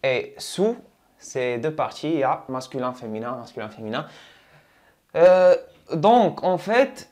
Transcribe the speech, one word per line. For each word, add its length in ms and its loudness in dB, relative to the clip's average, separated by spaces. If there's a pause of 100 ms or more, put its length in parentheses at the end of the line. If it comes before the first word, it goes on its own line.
Et 340 -4
sous 400 -4 (400)
ces 420 -6
deux 160 -6
parties, 360 -6
il 80 -2
y 60 0
a 240 -2
masculin, 440 -8
féminin, 440 -10
masculin, 320 -14
féminin. 400 -10 (1040)
Euh, 400 6 (400)
donc, 480 4
en 160 0
fait 540 -2